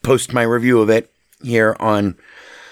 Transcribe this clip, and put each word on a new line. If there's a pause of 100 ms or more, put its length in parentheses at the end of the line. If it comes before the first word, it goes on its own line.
post
my
review
of
it (320)
here
on (560)